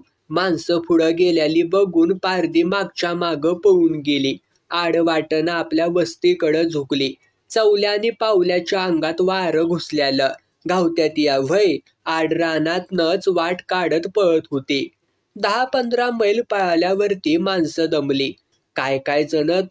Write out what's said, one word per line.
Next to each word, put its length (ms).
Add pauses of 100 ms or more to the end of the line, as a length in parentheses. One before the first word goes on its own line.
(300)
माणसं 500
पुढं 360
गेल्याली 480
बघून 540
पारधी 460
मागच्या 500
मागं 400
पळून 460
गेली. 380 (320)
आडवाटनं 840
आपल्या 340
वस्तीकडं 760
झुकली. 500 (360)
चवल्या 420
आणि 180
पावल्याच्या 760
अंगात 380
वारं 420
घुसल्यालं. 680 (400)
"गावत्यात 480
या 200
व्हय?" 400 (280)
आड 280
रानातनंच 920
वाट 280 (140)
काढत 460
पळत 260 (100)
होती. 360 (480)
दहा 280
पंधरा 460 (100)
मैल 220 (100)
पळाल्यावरती 840
माणसं 480
दमली. 460 (440)
काय 220
काय 260
जण 280 (200)